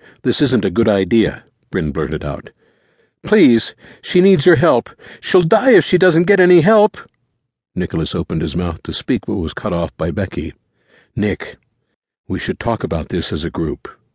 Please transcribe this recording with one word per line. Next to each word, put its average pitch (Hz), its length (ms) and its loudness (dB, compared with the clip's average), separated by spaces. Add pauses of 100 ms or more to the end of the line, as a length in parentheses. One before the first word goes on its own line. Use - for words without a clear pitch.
(220)
This - 180 -2
isn't 123 240 0
a 98 140 -2
good 113 100 2
idea," 98 540 0 (280)
Bryn 80 200 -4
blurted 76 340 -6
out. 71 240 -10 (720)
"Please, 139 520 2 (260)
she - 220 0
needs 185 240 4
your 175 100 6
help. 135 320 0 (320)
She'll 180 220 2
die 220 300 2
if 190 120 6
she 180 140 0
doesn't 175 320 2
get 190 100 4
any 180 220 6
help." 214 340 4 (760)
Nicholas 82 400 -4
opened 80 260 -4
his 80 160 -4
mouth 87 280 -4
to 80 100 -8
speak - 320 -4
but 104 80 -4
was 85 180 -4
cut - 220 -6
off 85 240 -4
by 85 120 -4
Becky. 87 440 -8 (600)
"Nick, - 440 -6 (680)
we 90 120 -6
should - 200 -6
talk 117 240 -4
about 82 280 -6
this 90 240 -6
as 78 100 -8
a 82 60 -6
group." 78 360 -8 (280)